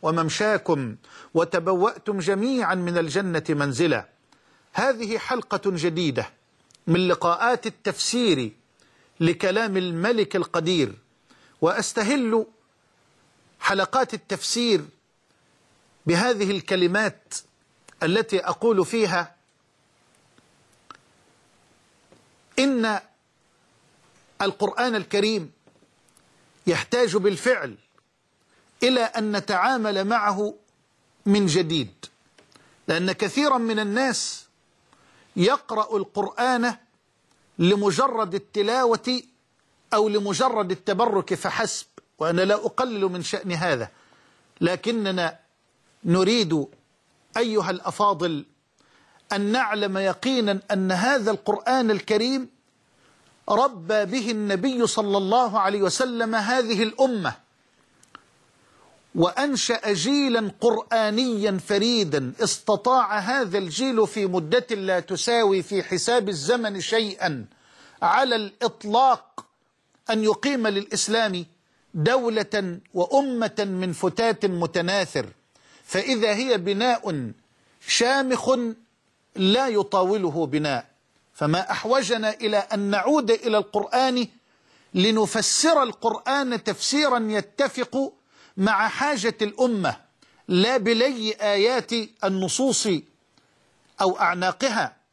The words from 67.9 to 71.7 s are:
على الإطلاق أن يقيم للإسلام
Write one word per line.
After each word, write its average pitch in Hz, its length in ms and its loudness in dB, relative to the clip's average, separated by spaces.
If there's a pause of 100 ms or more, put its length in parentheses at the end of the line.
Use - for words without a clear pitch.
على 240 340 2
الإطلاق 220 1080 0 (640)
أن 220 140 0
يقيم 233 420 2
للإسلام 202 800 -2 (480)